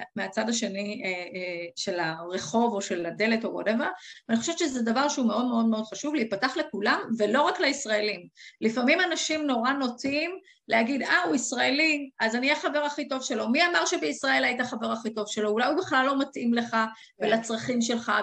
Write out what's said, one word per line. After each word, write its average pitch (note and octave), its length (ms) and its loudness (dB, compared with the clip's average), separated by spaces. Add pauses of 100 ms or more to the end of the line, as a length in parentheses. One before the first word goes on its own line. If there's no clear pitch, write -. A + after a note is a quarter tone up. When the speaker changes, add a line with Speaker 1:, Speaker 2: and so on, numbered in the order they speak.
(160)
Speaker 1:
מהצד G3+ 340 -2
השני, G#3 560 -4
אה, F#3 40 -2
אה, F3+ 560 -6 (100)
של F3+ 240 -4
הרחוב F3+ 760 0
או G3 80 -2
של F3 240 -4
הדלת A3 400 0
או F3+ 160 -4
whatever. A3+ 260 0 (420)
ואני A3+ 100 4
חושבת E4 180 -2
שזה C4 240 0
דבר A#3+ 280 2
שהוא C4 180 2
מאוד G#3+ 180 2
מאוד A#3 200 2
מאוד A3 200 2
חשוב D4 300 -6
להיפתח A#3 420 0
לכולם, C#4 420 0 (180)
ולא G#3+ 240 4
רק F4+ 180 2
לישראלים. G#3+ 680 0 (340)
לפעמים B3 400 4
אנשים D#4 460 0
נורא B3+ 260 2
נוטים C#4 580 -2 (380)
להגיד, A#3 320 2
"אה, F4 220 2
הוא E4 120 2
ישראלי, C#4 720 0 (100)
אז A3+ 160 2
אני B3+ 120 0
אהיה D4 120 2
חבר D4+ 240 0
הכי D4 240 -4
טוב C4 160 -4
שלו." A3 260 -2
מי D4+ 180 4
אמר E4+ 180 2
שבישראל C#4+ 580 0
היית B3 180 0
חבר A3+ 300 -4
הכי A3+ 220 -4
טוב G#3 140 -4
שלו? G#3+ 220 -2
אולי A3+ 180 2
הוא D4+ 100 2
בכלל D4 280 2
לא C#4 140 2
מתאים C4 340 0
לך A#3 180 0
Speaker 2:
כן. A3 540 -2
Speaker 1:
ולצרכים A3+ 560 0
שלך A3+ 300 0 (120)